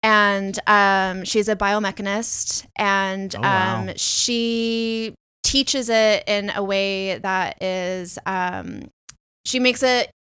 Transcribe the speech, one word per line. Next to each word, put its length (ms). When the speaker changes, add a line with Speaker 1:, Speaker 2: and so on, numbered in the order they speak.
Speaker 1:
And, 540
um, 580
she's 240
a 60
biomechanist, 1120
and, 580
Speaker 2:
Oh, 60
wow. 460
Speaker 1:
um, 100
she 1160
teaches 460
it 380
in 280
a 80
way 540
that 440
is, 680
um, 560
she 140
makes 220
it 300